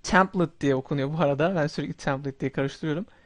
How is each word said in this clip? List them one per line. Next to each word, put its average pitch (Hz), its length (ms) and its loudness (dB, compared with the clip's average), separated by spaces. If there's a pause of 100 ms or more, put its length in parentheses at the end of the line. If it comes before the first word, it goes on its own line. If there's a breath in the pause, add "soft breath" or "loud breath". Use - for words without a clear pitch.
template 190 580 2
diye 139 140 4
okunuyor 139 380 -2
bu 160 80 -2
arada. 147 340 2
Ben 151 120 0
sürekli 147 260 -6
template 139 460 -4
diye 135 120 -4
karıştırıyorum. 151 540 -4 (200 soft breath)